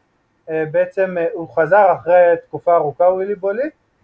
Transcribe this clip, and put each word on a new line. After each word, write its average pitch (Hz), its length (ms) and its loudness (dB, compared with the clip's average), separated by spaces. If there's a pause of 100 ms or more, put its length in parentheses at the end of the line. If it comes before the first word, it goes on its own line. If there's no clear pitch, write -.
(500)
אה, 160 200 -4
בעצם, 180 480 -2
אה, 165 140 -2
הוא 165 160 -10
חזר 175 440 2
אחרי 170 440 2 (100)
תקופה 170 300 -2
ארוכה, 151 280 -2
ווילי 190 300 0
בולי, 202 340 -6 (360)